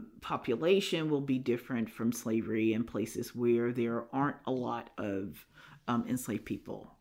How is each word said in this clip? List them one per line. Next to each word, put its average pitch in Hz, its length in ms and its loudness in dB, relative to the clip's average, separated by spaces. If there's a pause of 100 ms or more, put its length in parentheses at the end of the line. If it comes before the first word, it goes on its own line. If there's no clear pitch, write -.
(200)
population 160 880 2
will 143 120 2
be 135 160 2
different 120 500 -2
from 113 240 0
slavery 110 640 2
in 113 100 0
places 113 500 -4
where 120 380 4
there 117 320 0 (100)
aren't 135 220 0 (100)
a 123 60 0
lot 120 460 -4
of, 101 480 -4 (420)
um, 120 180 2
enslaved 123 380 -2
people, - 460 -8 (100)